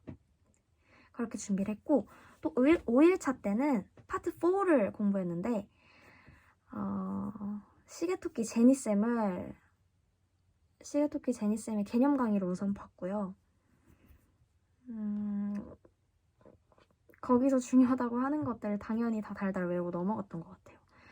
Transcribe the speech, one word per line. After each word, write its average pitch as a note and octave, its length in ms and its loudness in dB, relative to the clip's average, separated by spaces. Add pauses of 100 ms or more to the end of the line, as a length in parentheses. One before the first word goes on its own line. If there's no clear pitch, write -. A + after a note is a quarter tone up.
(1120)
그렇게 A3+ 240 -6
준비를 G3 360 -4
했고, B3 340 0 (340)
또 D#4 160 -4
오 B3+ 100 4
일, E4+ 180 4
오 A#3+ 160 4
일차 E4 400 4
때는 A3 460 0 (200)
파트 F#4+ 300 -6
포를 E4+ 540 2
공부했는데, G3 760 -2 (1080)
어, G3 580 -6 (560)
시계토끼 E4+ 580 -6
제니쌤을, A3 1080 2 (1300)
시계토끼 D4 500 -2
제니쌤의 G#3+ 520 -2
개념 C4+ 320 2
강의를 G#3 300 0
우선 G3+ 260 -2
봤고요. F#3+ 600 -8 (1600)
음, G#3 640 -4 (1700)
거기서 B3+ 380 4
중요하다고 B3 600 2
하는 C#4+ 240 -2
것들 G#3+ 340 -4
당연히 A3+ 440 -2
다 G#3 120 -10
달달 F#3+ 340 -2
외우고 F3 220 -2
넘어갔던 F3+ 520 -4
것 F3 80 -16
같아요. - 280 -20 (340)